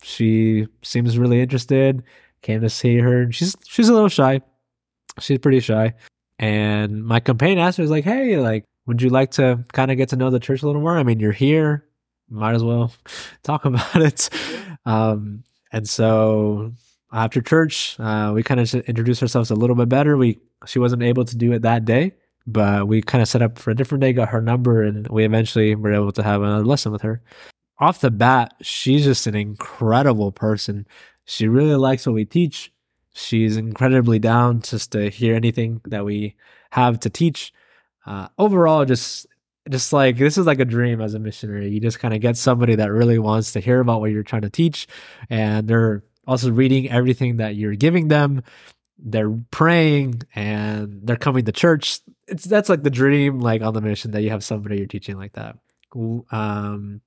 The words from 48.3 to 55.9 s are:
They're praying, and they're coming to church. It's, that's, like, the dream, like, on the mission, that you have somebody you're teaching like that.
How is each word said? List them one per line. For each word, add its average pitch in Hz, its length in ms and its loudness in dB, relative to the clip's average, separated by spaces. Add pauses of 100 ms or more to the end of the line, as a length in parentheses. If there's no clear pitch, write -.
They're 110 340 -4 (200)
praying, 151 680 2 (140)
and 104 680 -6
they're 117 140 -2
coming 131 280 -2
to 107 60 -2
church. - 480 0 (280)
It's, - 180 -10
that's, 208 240 0
like, 160 140 0
the 143 60 0
dream, 139 500 2
like, 113 220 0
on 110 120 -2
the 110 80 -4
mission, 107 300 -6
that 104 100 -4
you 107 80 -2
have 104 140 -6
somebody 104 340 -6
you're 98 100 -6
teaching 101 300 -12
like 98 160 -16
that. 110 240 -16 (360)